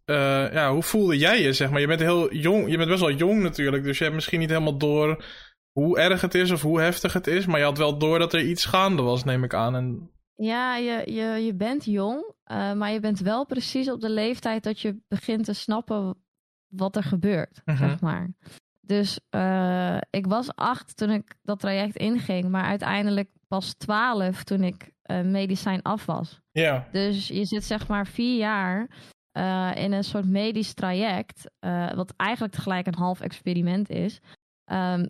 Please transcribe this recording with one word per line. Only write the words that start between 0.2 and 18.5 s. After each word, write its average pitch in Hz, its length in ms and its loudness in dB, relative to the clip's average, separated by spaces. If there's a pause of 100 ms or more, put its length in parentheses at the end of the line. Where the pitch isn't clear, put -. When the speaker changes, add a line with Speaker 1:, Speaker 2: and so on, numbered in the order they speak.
Speaker 1:
ja, 147 180 2
hoe 160 120 2
voelde 190 340 4
jij 190 240 6
je, 135 120 4
zeg 135 180 0
maar? 143 100 2
Je 143 60 2
bent 160 120 2
heel 165 340 2
jong, 170 360 2
je 165 80 2
bent 165 120 2
best 185 120 2
wel 156 100 4
jong 180 300 4
natuurlijk, 139 420 0
dus 139 140 -2
je 165 60 0
hebt 156 120 0
misschien 160 240 -2
niet 160 100 2
helemaal 156 280 2
door 151 460 2 (480)
hoe 147 280 2
erg 180 220 4
het 180 140 2
is 180 160 4
of 156 100 2
hoe 160 200 2
heftig 175 320 2
het 185 140 -2
is, 180 180 2
maar 160 140 2
je 147 60 4
had 143 120 2
wel 147 200 2
door 160 220 4
dat 170 140 2
er 165 120 4
iets 170 200 0
gaande 190 360 4
was, 123 220 2
neem 127 200 0
ik 123 100 -4
aan. 117 220 2
En 127 340 -4 (280)
Speaker 2:
Ja, 240 400 -2
je, 240 360 -2
je, 220 320 -2
je 220 80 0
bent 233 320 -4
jong, 226 480 -2 (100)
eh, 202 300 -4
maar 208 180 -2
je 220 80 -2
bent 208 200 -2
wel 220 260 0
precies 262 460 -4
op 233 100 -6
de 220 80 -2
leeftijd 220 540 -2
dat 214 160 -4
je 208 180 -4 (100)
begint 220 380 -2
te 208 80 -4
snappen 208 640 -4 (520)
wat - 280 -4
er 208 80 0
gebeurt, 175 640 0
Speaker 1:
Mhm. 151 120 0
Speaker 2:
zeg 160 220 2
maar. 175 300 -2 (520)